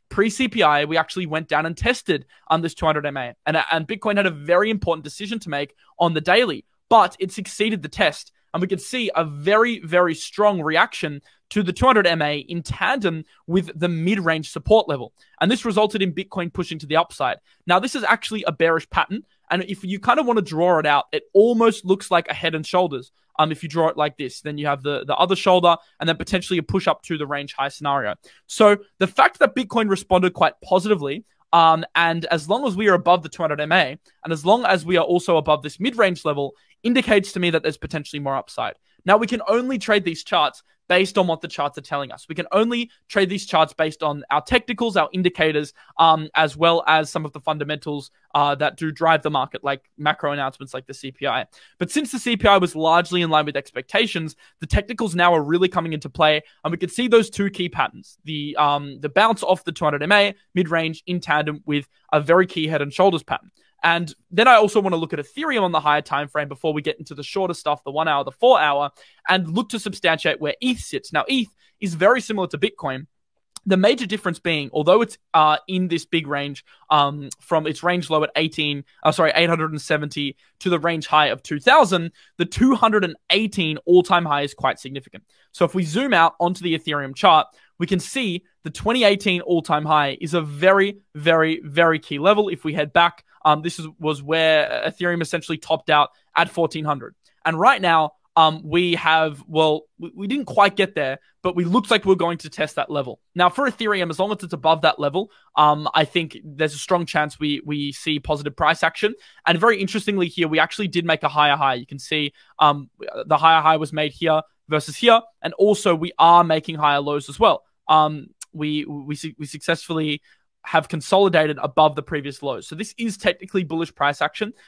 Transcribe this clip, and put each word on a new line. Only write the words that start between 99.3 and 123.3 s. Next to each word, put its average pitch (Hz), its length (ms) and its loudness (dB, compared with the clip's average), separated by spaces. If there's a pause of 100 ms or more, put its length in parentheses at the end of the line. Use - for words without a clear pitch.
well, 156 420 0 (120)
we, 170 160 -12
we 196 120 -10
didn't 262 180 -4
quite 196 320 2
get 196 180 -2
there, 135 240 -4 (220)
but 180 120 -4
we 175 120 -2
looks 185 260 0
like 214 140 2
we're 190 100 4
going 170 220 -4
to - 120 -14
test 156 260 -6
that - 140 -4
level. 139 300 -6 (160)
Now, 180 140 4
for 269 200 0
Ethereum, 208 400 -4
as 156 100 -8
long 202 120 0
as 202 100 -6
it's 175 120 -12
above 156 300 0
that 160 160 2
level, 147 320 -4 (260)
um, 151 360 4
I 156 120 2
think 165 360 -6
there's 151 320 -6
a 147 40 -14
strong 170 280 -2
chance 151 340 -4
we, 147 260 -4
we 143 260 -6
see 151 280 -6
positive 143 360 -6
price 160 280 0
action. 208 320 -2 (300)
And 170 140 2
very 214 220 2
interestingly 196 460 -2
here, 165 200 -2
we 156 120 0
actually 165 280 -2
did 175 160 -4
make 165 200 -2
a 151 60 0
higher 147 280 2
high. 139 160 0
You 123 120 -8
can 143 140 -16
see, 147 320 -4 (280)
um, 143 300 2 (360)
the 151 120 0
higher 160 240 4
high 160 160 4
was 151 140 -4
made 151 220 -4
here 156 300 0 (260)
versus 151 260 -4
here. 233 240 6 (220)
And - 140 -8
also 202 380 4
we 165 240 -4
are 170 280 8
making 160 300 -2
higher 147 260 2
lows 143 260 -4
as 135 100 -16
well. 214 280 4 (240)
Um, 151 380 2 (260)
we, 151 320 -6
we 143 300 -10
su-, 156 220 -12
we 151 80 -10
successfully 156 760 -4 (420)
have 160 240 0
consolidated 165 720 2
above 147 360 2
the 147 80 -8
previous 143 400 -8
lows. 131 240 -8
So - 80 -14
this 202 200 -12
is 226 220 -6
technically 190 460 -4